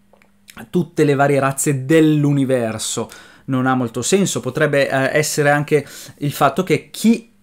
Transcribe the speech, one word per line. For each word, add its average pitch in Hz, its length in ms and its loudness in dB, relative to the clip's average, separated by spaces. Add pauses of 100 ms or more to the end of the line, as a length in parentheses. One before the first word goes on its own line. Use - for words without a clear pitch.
(680)
tutte 175 360 0
le 147 100 4
varie 139 260 2
razze 139 440 -2
dell'universo? 135 1300 2 (360)
Non 131 200 -2
ha 131 80 2
molto 123 280 -2
senso. 185 380 -2
Potrebbe, 143 480 0
eh, 135 300 0
essere 151 320 0
anche 147 360 0 (320)
il 147 140 -4
fatto - 300 0
che 160 280 -2
chi 226 400 0 (120)